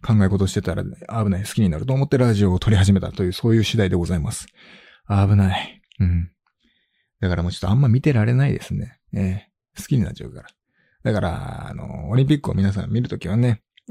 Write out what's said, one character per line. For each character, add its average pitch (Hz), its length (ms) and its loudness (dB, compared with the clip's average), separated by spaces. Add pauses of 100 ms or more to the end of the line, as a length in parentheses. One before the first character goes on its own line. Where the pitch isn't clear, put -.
考 107 180 4
え 95 40 4
事 95 200 2
し 95 60 -4
て 104 80 -2
た 90 140 -4
ら 98 80 -4
危 104 460 -6
な 92 100 0
い、 95 40 -4
好 - 100 -12
き 113 80 0
に 98 80 4
な 78 80 -2
る 78 80 -8
と 131 80 -2
思 135 120 0
っ 139 40 -4
て 143 80 2
ラ 123 160 4
ジ 101 120 2
オ 90 80 4
を 90 60 2
撮 - 100 -2
り 107 60 6
始 95 160 6
め 98 80 6
た 87 120 -6
と - 120 -4
い 90 60 0
う、 - 40 -4
そ - 160 -2
う 113 60 4
い 113 40 4
う 110 40 4
次 107 140 -4
第 101 120 2
で 92 60 0
ご 87 100 0
ざ 90 100 -2
い 82 40 0
ま 78 140 -4
す。 - 140 -12 (600)
危 101 280 4
な 95 200 4
い。 - 260 -10 (180)
う 98 60 2
ん。 87 260 0 (880)
だ 98 80 0
か 87 80 -2
ら 85 60 -2
も 87 60 -2
う - 40 -4
ち - 40 -14
ょ - 20 -16
っ - 20 -
と 92 80 -2
あ 101 40 2
ん 131 60 2
ま 143 80 4
見 117 140 4
て 156 100 2
ら 110 140 2
れ 120 80 0
な 135 140 2
い - 60 0
で - 80 -6
す - 120 -10
ね。 - 260 -8 (140)
え - 60 -4
え、 95 320 -4 (260)
好 - 60 -12
き - 120 -2
に 117 80 2
な - 80 -8
っ - 20 -12
ち - 100 -16
ゃ 60 40 -12
う 58 40 -16
か - 100 -20
ら。 - 60 -20 (560)
だ 113 80 -2
か 104 80 -2
ら、 - 500 -6
あ - 40 -14
の、 - 360 -12
オ 107 60 0
リ 131 80 4
ン 135 40 -2
ピ 151 80 4
ッ 143 60 -2
ク - 80 -8
を - 40 -2
皆 95 180 0
さ 95 160 -6
ん 98 40 -6
見 113 100 0
る 120 80 -4
と 101 80 -8
き - 100 -10
は 92 80 -2
ね、 120 260 2 (300)